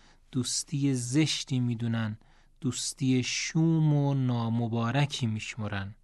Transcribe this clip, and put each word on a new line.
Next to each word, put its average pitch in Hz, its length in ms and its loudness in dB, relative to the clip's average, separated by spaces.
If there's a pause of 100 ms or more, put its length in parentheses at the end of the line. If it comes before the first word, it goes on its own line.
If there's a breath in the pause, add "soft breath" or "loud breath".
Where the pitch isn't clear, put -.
(320 soft breath)
دوستی 139 640 -2
زشتی 127 680 0
می‌دونن، 113 580 -2 (440 soft breath)
دوستی 127 640 0
شوم 160 680 2
و 139 200 2
نامبارکی 120 1120 0
می‌شمرن. 104 800 -6